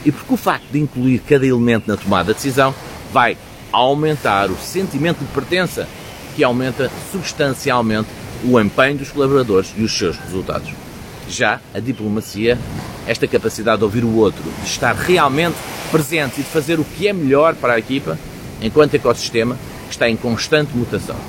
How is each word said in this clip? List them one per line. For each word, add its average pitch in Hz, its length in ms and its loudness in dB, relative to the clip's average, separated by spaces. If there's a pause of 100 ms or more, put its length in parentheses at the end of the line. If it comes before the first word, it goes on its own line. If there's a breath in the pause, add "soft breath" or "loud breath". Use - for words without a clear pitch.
E 147 80 4
porque - 220 -4
o - 20 2
facto 160 340 -2
de 139 80 -2
incluir 127 420 2
cada 135 260 4
elemento 120 420 2
na 101 80 0
tomada 98 360 2
de - 20 4
decisão 135 400 2 (380)
vai 117 240 4 (360)
aumentar 127 800 2
o 92 60 -2
sentimento 170 640 -2
de 131 140 -8
pertença, 139 560 -2 (460)
que 147 80 0
aumenta 127 480 0 (220)
substancialmente 123 960 0 (360)
o 123 160 6
empenho 131 380 2
dos 135 120 -8
colaboradores 127 640 4
e 110 60 0
os 107 140 0
seus 85 200 0
resultados. 78 540 -6 (580)
Já 110 320 0 (140)
a 101 60 -4
diplomacia, 110 760 0 (480)
esta 120 200 0
capacidade 110 520 0
de 110 60 2
ouvir 113 200 0
o 113 120 2
outro, 104 260 4 (200)
de - 60 -6
estar 120 260 0
realmente 160 600 2 (340)
presente 151 500 0
e 135 40 -2
de - 60 -8
fazer 156 300 0
o 139 40 0
que 196 240 -2
é 208 40 2
melhor 151 420 4
para 120 200 2
a 113 40 4
equipa, 139 400 -4 (420)
enquanto 143 340 4
ecossistema 120 640 0 (300)
que - 60 -12
está 123 160 0
em 113 80 2
constante 123 600 0
mutação. 110 400 -2 (120)